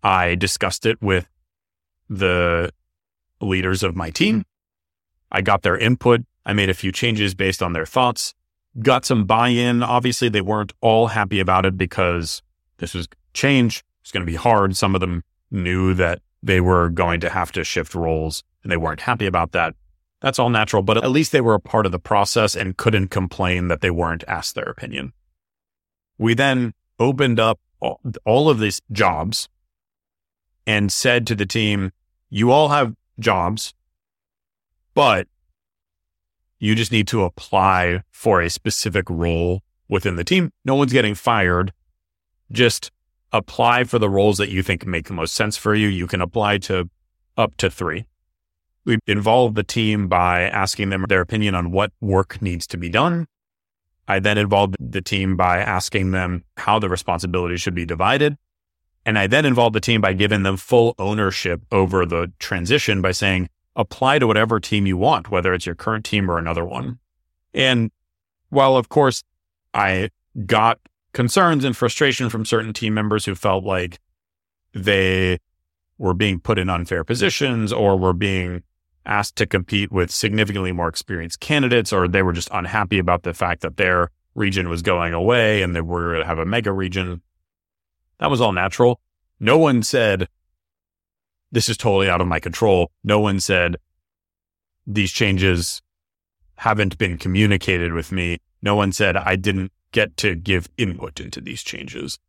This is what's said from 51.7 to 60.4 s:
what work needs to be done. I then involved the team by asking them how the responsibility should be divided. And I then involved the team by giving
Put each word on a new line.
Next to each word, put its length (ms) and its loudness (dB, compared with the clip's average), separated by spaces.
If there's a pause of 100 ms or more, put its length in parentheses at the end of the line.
what 300 0
work 420 0
needs 260 -6
to 100 -10
be 100 -6
done. 380 0 (800)
I 120 0
then 200 2
involved 420 2
the 220 -6
team 340 -2
by 220 2
asking 540 -2
them 320 -4 (120)
how 220 0
the 100 -2
responsibility 720 -4
should 160 -4
be 100 -4
divided. 520 0 (680)
And 140 0
I 80 2
then 180 2
involved 320 4
the 40 0
team 200 2
by 140 2
giving 280 2